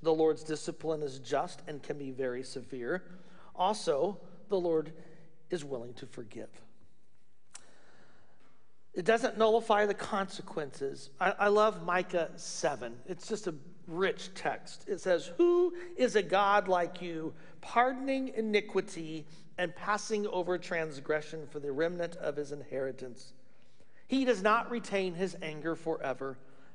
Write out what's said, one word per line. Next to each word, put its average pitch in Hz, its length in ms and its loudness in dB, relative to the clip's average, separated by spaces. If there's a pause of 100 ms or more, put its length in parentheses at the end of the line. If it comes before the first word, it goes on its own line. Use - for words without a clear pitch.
The 160 100 6
Lord's 156 300 6
discipline 156 580 -2
is 135 160 -4
just 139 500 0
and 147 140 -8
can 147 160 -6
be 139 140 -6
very 127 320 -2
severe. 131 600 -4 (520)
Also, 185 640 2 (300)
the 196 100 4
Lord 160 340 2 (560)
is 143 160 -2
willing 120 300 -6
to 131 100 -12
forgive. 110 440 -10 (2500)
It 185 100 -2
doesn't 226 320 4
nullify 214 520 6
the 202 80 2
consequences. 147 1120 -4 (100)
I, 190 120 4
I 208 160 4
love 208 360 6
Micah 175 520 2
seven. 120 720 -2
It's - 200 -8
just 208 200 -4
a 156 80 -2 (320)
rich 175 460 0
text. - 540 -4
It 175 140 -2
says, 175 360 2
"Who 349 360 8 (240)
is 233 180 4
a 208 80 6
God 202 440 6
like 175 340 2
you, 160 320 -4 (280)
pardoning 262 760 2
iniquity 190 920 0 (320)
and 180 160 0
passing 208 520 0
over 180 300 2
transgression 156 880 -2
for 147 140 -8
the 143 120 -2
remnant 170 440 0
of 143 200 -2
his 143 160 -4
inheritance? 131 840 -6 (760)
He 269 180 2
does 226 160 4
not 220 300 4
retain 196 420 0
his 175 280 -2
anger 156 340 -2
forever 135 600 -2 (380)